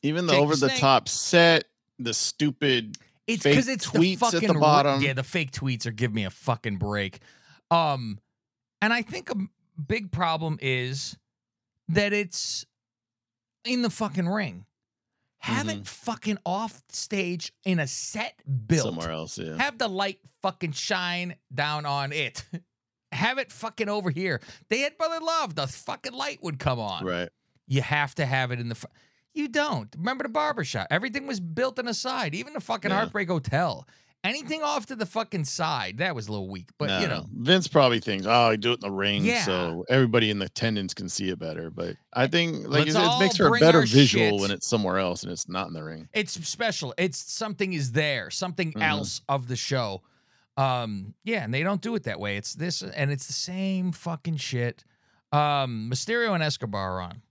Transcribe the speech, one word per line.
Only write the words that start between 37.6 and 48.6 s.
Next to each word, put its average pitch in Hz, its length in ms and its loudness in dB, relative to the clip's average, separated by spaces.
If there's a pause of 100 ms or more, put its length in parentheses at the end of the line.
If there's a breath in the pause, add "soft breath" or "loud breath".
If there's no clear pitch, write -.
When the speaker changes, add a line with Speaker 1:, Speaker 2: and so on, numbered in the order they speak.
Speaker 1:
probably 127 320 6
thinks, 95 260 -2
"Oh, 107 60 2
I 117 240 6
do 110 160 2
it 120 40 2
in - 60 -14
the 101 100 -4
ring, 101 340 2
Speaker 2:
Yeah. 226 180 2
Speaker 1:
so 90 460 -2
everybody 120 400 6
in 104 100 0
the 98 60 -2
attendance 101 480 -2
can 92 160 -8
see 95 200 -2
it 90 100 -4
better." 82 300 -6
But 87 280 -8 (160)
I 127 140 2
think, 165 380 0
like 147 200 4
you 156 80 0
Speaker 2:
Let's - 0 -
Speaker 1:
said, - 100 4
it 220 40 4
Speaker 2:
all 247 120 2
Speaker 1:
makes 196 180 4
for 175 100 6
a - 20 10
Speaker 2:
bring - 120 4
Speaker 1:
better 160 180 10
Speaker 2:
our 127 60 4
Speaker 1:
visual 113 460 8
Speaker 2:
shit. 101 80 2
Speaker 1:
when 98 120 2
it's - 160 -4
somewhere 95 320 2
else 90 240 -2
and - 100 -8
it's - 160 -8
not 92 180 -4
in 82 60 -10
the 78 100 -8
ring. 80 300 -12
Speaker 2:
It's 208 180 -2 (160)
special. 202 500 -4
It's 170 200 0
something 202 560 -4
is 139 180 -2
there, 135 380 0
something 180 420 -4